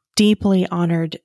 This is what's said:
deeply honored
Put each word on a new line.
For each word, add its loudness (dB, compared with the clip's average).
deeply 2
honored -4